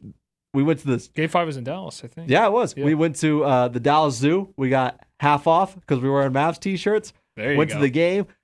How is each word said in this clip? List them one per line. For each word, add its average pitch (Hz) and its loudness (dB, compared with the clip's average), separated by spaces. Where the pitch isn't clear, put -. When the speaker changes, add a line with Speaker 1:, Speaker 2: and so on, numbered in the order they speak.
Speaker 1:
we 139 2
went 151 0
to - -8
this. 123 -2
Speaker 2:
Game 156 -4
five 175 0
was 147 -8
in 123 -10
Dallas, 170 -12
I 120 -16
think. 165 -10
Speaker 1:
Yeah, 190 4
it 202 2
was. 233 0
Speaker 2:
Yeah. 139 -6
Speaker 1:
We 151 2
went 156 0
to, 151 0
uh, 127 2
the 120 -4
Dallas 143 2
Zoo. 160 0
We 135 -2
got 131 0
half 143 2
off 180 2
'cause 135 0
we 131 -2
were 139 0
wearing 139 0
Mavs 151 0
t-shirts. 202 -2
Speaker 2:
There 117 -4
you 139 2
Speaker 1:
Went 151 0
Speaker 2:
go. - -6
Speaker 1:
to 147 -2
the 135 2
game, 175 0